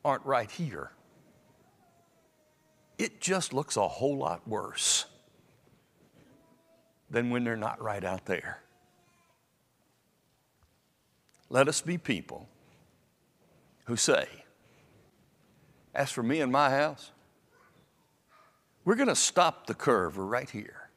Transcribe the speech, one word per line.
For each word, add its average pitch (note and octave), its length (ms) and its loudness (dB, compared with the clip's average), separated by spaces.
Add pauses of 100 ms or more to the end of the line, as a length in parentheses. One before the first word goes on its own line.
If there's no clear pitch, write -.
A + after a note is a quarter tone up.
aren't C3+ 200 0
right A#2+ 260 0
here, G#2+ 420 -8 (2000)
it - 240 -6
just F#3 320 -2
looks - 240 -2
a G2 120 2
whole C#3 280 -2
lot F2 300 -4
worse - 600 -2 (2000)
than A#2+ 180 0
when A#2+ 160 0
they're A#2 100 -2
not A2 280 -6
right G#2 200 -4
out F#2 220 -4
there. - 380 -6 (3000)
Let C#3 180 6
us D3+ 140 -2
be F3 160 -4
people - 500 -4 (1400)
who A#2+ 100 -2
say, - 480 2 (1500)
"As C#3 160 0
for B2 120 -4
me C3+ 180 2
and B2+ 100 0
my C#3 200 4
house, C#3+ 420 -2 (1700)
we're G#3+ 120 4
gonna A#3+ 180 4
stop - 520 2
the - 80 -2
curve F#2 420 2
right A2 320 -4
here. - 480 -14